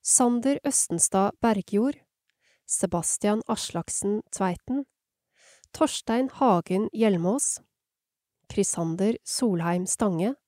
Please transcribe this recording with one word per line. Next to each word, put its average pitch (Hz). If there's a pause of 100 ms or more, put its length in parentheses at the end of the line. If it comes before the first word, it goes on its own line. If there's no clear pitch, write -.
Sander 240
Østenstad -
Bergjord. 220 (680)
Sebastian 208
Aslaksen - (100)
Tveiten. 196 (840)
Torstein 254
Hagen 196
Hjelmås. 208 (920)
Krisander 190
Solheim 180
Stange. 196 (120)